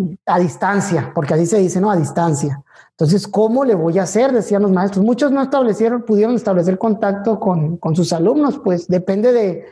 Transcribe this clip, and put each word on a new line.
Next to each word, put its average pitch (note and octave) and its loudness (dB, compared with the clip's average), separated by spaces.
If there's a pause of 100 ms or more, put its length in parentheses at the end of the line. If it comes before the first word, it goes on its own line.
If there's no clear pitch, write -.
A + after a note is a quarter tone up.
(260)
a F3+ 2
distancia, F3+ -2
porque D#3+ -2
así E3 2
se A3 0
dice, F#3 0
¿no? G#3 0
A G3 2
distancia. D3+ -2 (280)
Entonces, F#3 0
¿cómo A3 0
le A#3 2
voy E3 0
a F#3+ 0
hacer? A#3 0
Decían G3+ 0
los G3+ 2
maestros. F#3+ 2
Muchos B3 2
no C#4 0
establecieron, A#3+ 0
pudieron A3 2
establecer F#3 0
contacto G3+ -2
con, E3+ 0
con D#3+ -4
sus E3+ 0
alumnos, B3 0
pues F3 -2
depende G3 0
de, F#3+ -2